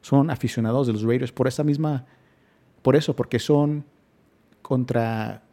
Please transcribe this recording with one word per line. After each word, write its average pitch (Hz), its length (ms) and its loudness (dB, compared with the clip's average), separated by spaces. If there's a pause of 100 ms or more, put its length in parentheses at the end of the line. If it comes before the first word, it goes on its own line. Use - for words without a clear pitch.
son 139 300 2
aficionados 120 560 -2
de 113 80 0
los 107 100 -2
Raiders 123 260 0
por - 160 -2
esa 131 160 -4
misma, 147 440 -2 (760)
por 131 140 4
eso, 151 180 2
porque - 240 -2
son 147 460 0 (760)
contra 113 920 -2